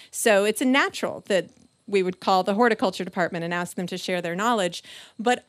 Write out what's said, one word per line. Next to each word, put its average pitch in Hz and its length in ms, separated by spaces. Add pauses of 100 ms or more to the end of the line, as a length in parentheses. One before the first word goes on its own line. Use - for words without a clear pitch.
So 202 340
it's 214 160
a 285 60
natural 269 600
that 185 240 (340)
we 196 160
would 180 180
call 190 220
the 196 140
horticulture 214 480
department 175 400
and 170 100
ask 175 220
them 185 100
to 185 100
share 180 280
their 170 120
knowledge. 202 480 (360)
But 240 300